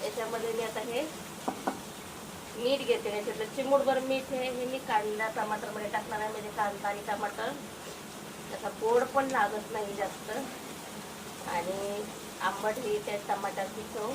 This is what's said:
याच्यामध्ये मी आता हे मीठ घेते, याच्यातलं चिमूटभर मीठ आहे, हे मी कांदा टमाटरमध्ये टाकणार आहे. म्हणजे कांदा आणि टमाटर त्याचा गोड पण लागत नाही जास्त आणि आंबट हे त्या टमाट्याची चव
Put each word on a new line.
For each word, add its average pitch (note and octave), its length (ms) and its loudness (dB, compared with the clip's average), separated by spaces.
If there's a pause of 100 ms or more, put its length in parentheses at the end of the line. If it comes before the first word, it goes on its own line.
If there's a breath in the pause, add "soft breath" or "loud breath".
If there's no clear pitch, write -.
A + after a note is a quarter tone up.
याच्यामध्ये A3+ 480 0
मी A3+ 100 2
आता A3 180 -2
हे A#3+ 220 0 (1500)
मीठ B3 300 4
घेते, G#3+ 300 4
याच्यातलं G#3 400 -2
चिमूटभर C4 420 6
मीठ C4 340 2
आहे, B3+ 180 0
हे B3 140 -2
मी C4 140 -2
कांदा A3 580 2
टमाटरमध्ये G#3+ 540 -2
टाकणार G#3+ 300 -2
आहे. G#3+ 120 0
म्हणजे G#3 180 -4
कांदा G3+ 380 0
आणि G3+ 180 -2
टमाटर G#3+ 440 0 (1000)
त्याचा - 180 -4 (120)
गोड A#3 220 8
पण C4 280 4
लागत G#3+ 420 2
नाही G3+ 220 -2
जास्त G3+ 360 -2 (1200)
आणि G3 560 0 (360)
आंबट G3 380 2
हे G#3 280 2
त्या G#3 100 0 (120)
टमाट्याची G3+ 540 0 (120)
चव A3+ 200 -2